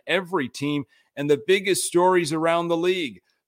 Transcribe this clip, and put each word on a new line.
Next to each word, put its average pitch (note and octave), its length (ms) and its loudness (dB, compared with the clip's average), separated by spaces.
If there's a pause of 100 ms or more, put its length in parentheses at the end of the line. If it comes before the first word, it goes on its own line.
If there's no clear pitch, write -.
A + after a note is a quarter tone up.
every E3+ 420 -2
team C#3+ 360 -4 (320)
and C#3+ 120 -6
the D3 180 2
biggest F#3+ 380 0
stories F3 480 2
around E3 360 0
the E3+ 80 0
league. E3+ 460 -4 (260)